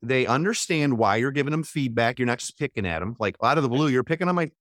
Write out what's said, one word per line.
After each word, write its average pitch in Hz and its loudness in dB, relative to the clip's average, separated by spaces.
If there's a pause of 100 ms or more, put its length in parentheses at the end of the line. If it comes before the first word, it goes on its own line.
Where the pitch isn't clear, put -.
they 127 2
understand 147 0
why 107 4
you're 127 0
giving 143 -2
them 156 -2
feedback. 120 0
You're 123 0
not 120 0
just - -12
picking 113 -4
at 82 -4
'em. 110 -6
Like, 101 -2
out 127 4
of 156 4
the 135 2
blue, 139 2
"You're 127 2
picking 165 -2
on 180 0
my 165 -2 (100)